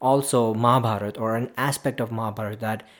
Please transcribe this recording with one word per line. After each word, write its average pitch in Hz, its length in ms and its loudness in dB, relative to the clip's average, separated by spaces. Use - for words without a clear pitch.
also 131 540 2
Mahabharata 113 680 2
or 110 160 -2
an 120 200 -4
aspect 135 440 -2
of 113 100 -4
Mahabharata 110 480 -6
that 110 240 -6